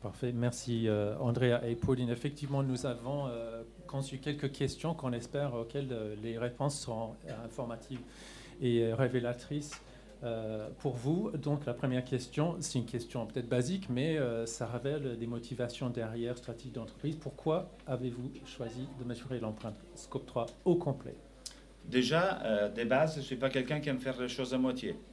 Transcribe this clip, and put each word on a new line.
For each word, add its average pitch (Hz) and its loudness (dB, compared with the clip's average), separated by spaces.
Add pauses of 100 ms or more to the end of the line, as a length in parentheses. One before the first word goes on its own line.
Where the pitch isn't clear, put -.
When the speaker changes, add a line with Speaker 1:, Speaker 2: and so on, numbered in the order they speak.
Speaker 1:
Parfait, 120 -2
merci, 117 2
euh, 104 4
Andrea 120 6
et 117 2
Pauline. 123 2
Effectivement, 139 0
nous 131 0
avons, 131 -2
euh, 117 -6 (240)
conçu 135 -4
quelques 147 -2
questions 143 -2
qu'on 127 -2
espère, 120 -2
auxquelles, 123 -2
euh, 110 -4
les 117 -4
réponses 123 0
seront, 113 -4 (120)
euh, - -8 (120)
informatives 117 -6 (600)
et, 117 6
euh, 113 4
révélatrices, 127 2 (520)
euh, 110 -2
pour 135 0
vous. 156 2
Donc 147 0
la 120 0
première 127 2
question, 147 0
c'est - -2
une 117 2
question 117 -4
peut-être 120 -4
basique, 135 2
mais, 143 2
euh, 117 2
ça 117 -4
révèle 127 -2
des 117 -2
motivations 120 -2
derrière 117 -2
Stratégie 123 -10
d'entreprise. 117 -4
Pourquoi - 0 (160)
avez-vous 123 -2 (160)
choisi 123 -6 (120)
de 120 -6
mesurer 120 -4
l'empreinte 110 -4 (200)
Scope - -8
trois 120 0 (200)
au 175 8
complet ? 139 -2 (680)
Speaker 2:
Déjà, 156 4
euh, 104 4
de 113 -2
base, 147 6
je 151 -2
ne 127 -4
suis 127 -4
pas 131 4
quelqu'un 135 2
qui 147 -2
aime 131 0
faire 127 -2
les 123 0
choses 127 0
à 127 4
moitié. 127 2 (180)